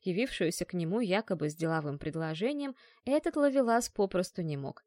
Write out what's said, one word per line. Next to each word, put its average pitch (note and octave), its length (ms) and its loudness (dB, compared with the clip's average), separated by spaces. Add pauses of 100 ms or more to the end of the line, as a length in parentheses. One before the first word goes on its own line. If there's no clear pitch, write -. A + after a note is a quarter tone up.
явившуюся F#3 640 0
к - 80 -18
нему F3+ 260 0
якобы F#3 500 0
с D3+ 60 -10
деловым D#3 440 -2
предложением, E3 760 -4 (300)
этот D4+ 300 0
ловелас C4 540 4
попросту F#3+ 520 0
не D3+ 160 -2
мог. - 300 -8